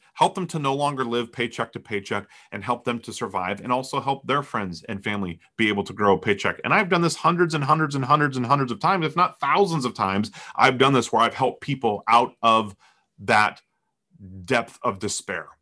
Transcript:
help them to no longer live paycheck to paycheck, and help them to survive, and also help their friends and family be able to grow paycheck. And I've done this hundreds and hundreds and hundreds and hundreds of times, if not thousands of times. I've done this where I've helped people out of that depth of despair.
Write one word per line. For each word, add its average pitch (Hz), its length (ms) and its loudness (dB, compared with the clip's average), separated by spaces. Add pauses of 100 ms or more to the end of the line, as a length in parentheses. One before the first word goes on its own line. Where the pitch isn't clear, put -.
(140)
help - 200 2
them 185 140 -6
to 170 100 -8
no 139 160 -2
longer 139 300 -2
live 117 280 -2
paycheck 117 420 -4
to 113 60 -10
paycheck, 101 460 -6 (280)
and 98 100 -10
help 117 220 -4
them 117 160 -4
to 117 100 -14
survive, 101 480 -6
and 123 120 -6
also 131 280 -4
help 135 260 -6
their 139 160 0
friends 98 460 -8
and 101 160 -8
family 101 360 -6 (180)
be 110 100 2
able 101 160 0
to - 80 -10
grow 98 260 4
paycheck. 101 460 -2
And 135 100 -2
I've 202 140 2
done 175 140 0
this 165 160 0
hundreds 170 360 2
and 151 100 -2
hundreds 151 320 0
and 135 100 -2
hundreds 143 320 2
and 123 80 -2
hundreds 131 260 2
of 104 80 -8
times, 175 260 2
if 147 120 -4
not 170 240 0
thousands 165 420 2
of 120 100 -4
times. 101 380 0 (240)
I've 127 220 4
done 135 160 6
this 120 180 2
where 110 100 4
I've 117 120 2
helped - 260 -2
people 104 480 -4
out 120 340 4
of 110 360 4 (420)
that 104 420 2 (840)
depth 117 360 -2
of 104 180 -2
despair. 92 500 -8 (120)